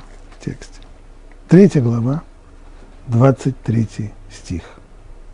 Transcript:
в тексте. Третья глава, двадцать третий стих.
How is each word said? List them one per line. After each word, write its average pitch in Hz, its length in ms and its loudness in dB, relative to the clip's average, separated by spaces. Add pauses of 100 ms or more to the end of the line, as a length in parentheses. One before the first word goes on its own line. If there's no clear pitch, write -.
(360)
в - 80 -20
тексте. - 360 -14 (680)
Третья 165 340 6
глава, 120 420 -4 (800)
двадцать 127 560 0
третий 110 500 -6 (200)
стих. - 320 -14 (720)